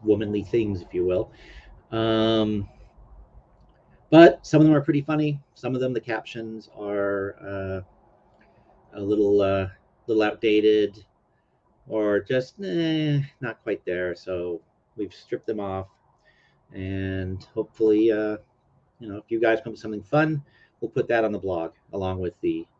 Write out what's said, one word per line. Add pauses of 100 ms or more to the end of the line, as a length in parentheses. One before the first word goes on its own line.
womanly
things,
if
you
will. (580)
Um, (1400)
but
some
of
them
are
pretty
funny. (140)
Some
of
them,
the
captions (100)
are,
uh, (1160)
a
little,
uh, (380)
little
outdated (840)
or
just,
eh, (200)
not
quite
there.
So (360)
we've
stripped
them
off, (840)
and (120)
hopefully,
uh, (640)
you
know,
if
you
guys
come
up
with
something
fun, (380)
we'll
put
that
on
the
blog (200)
along
with
the (140)